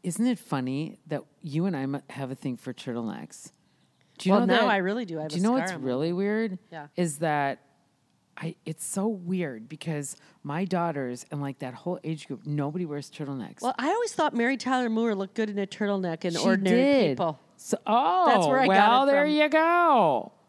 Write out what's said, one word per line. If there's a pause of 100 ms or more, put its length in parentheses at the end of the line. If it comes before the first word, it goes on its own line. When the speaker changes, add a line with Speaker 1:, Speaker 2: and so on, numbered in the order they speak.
Speaker 1:
Isn't
it
funny
that (180)
you
and
I
mu-, (100)
have
a
thing
for
turtlenecks? (680)
Do
you
Speaker 2:
Well,
Speaker 1:
know
Speaker 2:
now
Speaker 1:
that,
Speaker 2:
I
really
do.
I
have
Speaker 1:
do
Speaker 2:
a
Speaker 1:
you
know
Speaker 2:
scar
Speaker 1:
what's
Speaker 2:
on
my
Speaker 1:
really
weird? (140)
Speaker 2:
Yeah.
Speaker 1:
Is
that (760)
I, (100)
it's
so
weird
because (280)
my
daughters
and,
like,
that
whole
age
group,
nobody
wears
turtlenecks.
Speaker 2:
Well,
I
always
thought
Mary
Tyler
Moore
looked
good
in
a
turtleneck
and
Speaker 1:
She
Speaker 2:
Ordinary
Speaker 1:
did.
Speaker 2:
People. (180)
Speaker 1:
So,
oh,
Speaker 2:
That's
where
I
got
Speaker 1:
well,
Speaker 2:
it
Speaker 1:
there
Speaker 2:
from.
Speaker 1:
you
go. (180)